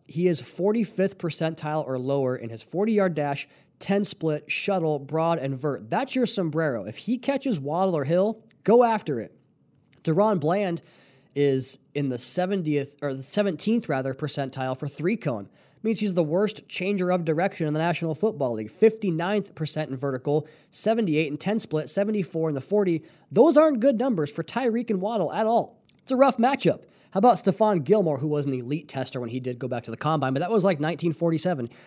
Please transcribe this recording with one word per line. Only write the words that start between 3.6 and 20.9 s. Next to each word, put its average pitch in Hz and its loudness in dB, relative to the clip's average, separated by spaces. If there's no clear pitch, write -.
ten 202 0
split, - -4
shuttle, 165 0
broad, 160 0
and 135 -4
vert. 123 -6
That's 240 -2
your 254 2
sombrero. 151 -2
If 104 -12
he 240 -2
catches 269 -2
Waddle 170 0
or 143 0
Hill, 185 2
go 240 8
after 208 0
it. - -12
Deron 190 2
Bland 175 0
is 139 2
in 143 -2
the 123 -4
seventieth, 160 -2
or 139 -4
the 135 -8
seventeenth, 208 0
rather, 131 -2
percentile 131 -4
for 147 -8
three 180 -2
cone. 107 -6
Means 220 0
he's 202 -2
the 175 2
worst 185 -2
changer 185 -2
of 180 0
direction 165 -2
in 151 -2
the 156 -2
National 165 -2
Football 143 -2
League. 110 -6
Fifty-ninth 202 0
percent 156 -4
in 135 -4
vertical, 143 -2
seventy-eight 175 0